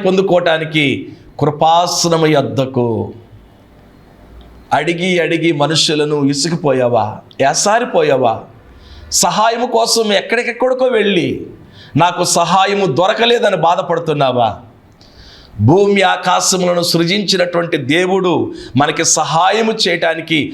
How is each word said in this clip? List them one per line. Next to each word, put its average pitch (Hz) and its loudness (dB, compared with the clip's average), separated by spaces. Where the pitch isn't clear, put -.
పొందుకోవటానికి 170 2
కృపాసనము 165 2
యొద్దకు. 120 -2
అడిగి 165 0
అడిగి 160 0
మనుషులను 151 0
ఇసుకుపోయావా, 139 0
ఏసారిపోయావా? 151 2
సహాయం 220 0
కోసం 226 0
ఎక్కడికెక్కడికో 240 0
వెళ్ళి 202 0
నాకు 170 2
సహాయము 190 2
దొరకలేదని 208 0
బాధపడుతున్నావా? 160 0
భూమి 196 4
ఆకాశములను 180 0
సృజించినటువంటి 170 0
దేవుడు 170 0
మనకి 151 0
సహాయము 180 0
చేయటానికి 165 -2